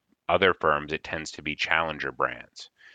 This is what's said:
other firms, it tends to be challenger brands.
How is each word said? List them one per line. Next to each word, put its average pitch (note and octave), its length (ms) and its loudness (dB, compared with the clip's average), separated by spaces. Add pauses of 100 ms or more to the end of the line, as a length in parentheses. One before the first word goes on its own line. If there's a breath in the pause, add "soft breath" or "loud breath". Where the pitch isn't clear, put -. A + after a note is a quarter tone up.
(280)
other F2+ 260 6
firms, D2 380 2
it D#2 120 -6
tends D#2+ 280 -8
to - 100 -14
be D2 140 -6
challenger D#2 560 0
brands. - 580 -6 (260 loud breath)